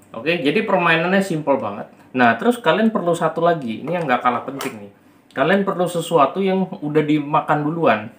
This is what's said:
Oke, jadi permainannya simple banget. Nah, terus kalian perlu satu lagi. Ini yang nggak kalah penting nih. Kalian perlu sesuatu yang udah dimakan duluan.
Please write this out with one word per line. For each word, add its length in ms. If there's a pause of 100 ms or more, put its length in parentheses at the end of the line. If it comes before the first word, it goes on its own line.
(100)
Oke, 320
jadi 240
permainannya 560
simple 320
banget. 320 (240)
Nah, 240
terus 240
kalian 320
perlu 240
satu 240
lagi. 480
Ini 160
yang 80
nggak 160
kalah 160
penting 320
nih. 180 (380)
Kalian 320
perlu 240
sesuatu 560
yang 240
udah 400
dimakan 560
duluan. 380 (180)